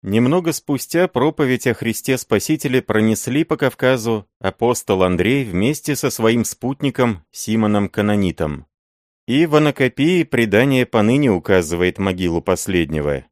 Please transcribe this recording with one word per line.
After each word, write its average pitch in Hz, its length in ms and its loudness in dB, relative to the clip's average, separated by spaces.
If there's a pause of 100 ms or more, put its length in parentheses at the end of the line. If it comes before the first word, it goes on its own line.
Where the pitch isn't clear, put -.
Немного 131 500 0
спустя 165 560 -2
проповедь 131 580 0
о 117 80 2
Христе 113 420 -4
Спасителе 127 640 0
пронесли 110 640 0
по 156 120 -2
Кавказу 117 720 0 (120)
апостол 98 640 0
Андрей 92 420 2
вместе 117 520 -2
со 131 140 -2
своим 113 340 2
спутником 123 880 -4
Симоном 104 560 0
Канонитом. 90 760 -2 (600)
И 143 200 2
в 151 100 0
Анакопии 151 680 2
предание 120 640 2
поныне 117 440 2
указывает 90 680 0
могилу 90 440 -2
последнего, 76 880 -2